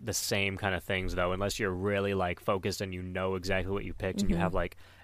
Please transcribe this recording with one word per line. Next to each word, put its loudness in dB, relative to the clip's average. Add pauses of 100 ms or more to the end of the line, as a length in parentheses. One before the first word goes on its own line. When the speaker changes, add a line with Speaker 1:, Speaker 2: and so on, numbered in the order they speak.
Speaker 1:
the -4
same 0
kind 0
of -2
things, 0
though, 2
unless 0
you're 2
really, 0
like, 0
focused 0
and -4
you -6
know -2
exactly 0
what -2
you -6
picked -2
and 4
you 6
Speaker 2:
Mm-hmm. 2
Speaker 1:
have, 0
like, 0 (280)